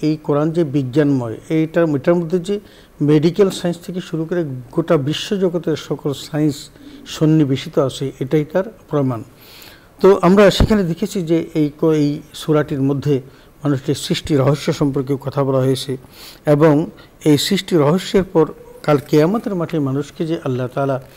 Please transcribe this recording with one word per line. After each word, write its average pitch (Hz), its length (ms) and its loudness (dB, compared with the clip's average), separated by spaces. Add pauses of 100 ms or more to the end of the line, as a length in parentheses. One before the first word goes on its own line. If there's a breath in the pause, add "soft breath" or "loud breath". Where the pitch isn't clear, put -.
এই 151 160 0
কোরআন 151 340 -2
যে 170 120 0
বিজ্ঞানময়, 135 760 0 (120)
এইটার, 160 460 0
এটার 175 200 0
মধ্যে 175 240 -2
যে 202 200 -6 (420 loud breath)
মেডিকেল 156 480 2
সায়েন্স 175 360 -4
থেকে 180 160 -8
শুরু 160 240 -6
করে 175 200 -4 (260)
গোটা 165 260 2
বিশ্বজগতের 165 800 -2
সকল 143 380 -6
সায়েন্স 151 560 -4 (360 loud breath)
সন্নিবেশিত 156 760 2
আছে, 135 400 -2
এটাই 147 260 -2
তার 180 180 -2 (260)
প্রমাণ। 131 340 -2 (800 loud breath)
তো 196 200 6
আমরা 190 300 6
সেখানে 208 320 2
দেখেছি 180 380 -4
যে 165 320 0
এই 151 180 0 (100)
ক-, 165 100 2
এই 147 300 0 (120)
সূরাটির 151 480 -2
মধ্যে 139 400 0 (420 loud breath)
মানুষের 143 320 -2
সৃষ্টি - 400 -4
রহস্য 139 380 0
সম্পর্কে 139 480 -2
কথা 139 220 -4
বলা 135 140 0
হয়েছে 131 400 -2 (480 loud breath)
এবং 151 400 4 (400 loud breath)
এই 151 120 6
সৃষ্টি 190 380 -2
রহস্যের 175 480 2
পর 160 300 0 (300)
কাল 151 140 4
কিয়ামতের 170 580 0
মাঠে 165 240 -4
মানুষকে 143 480 -4
যে 165 160 -4
আল্লাহ 127 240 -4
তাআলা 135 340 -4 (160 loud breath)